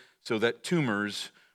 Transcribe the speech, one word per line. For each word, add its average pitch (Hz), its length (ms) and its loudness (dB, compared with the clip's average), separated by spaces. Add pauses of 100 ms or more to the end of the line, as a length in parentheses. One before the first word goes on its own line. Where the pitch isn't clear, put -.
(220)
so 113 160 0
that 117 240 0
tumors 104 680 -2 (240)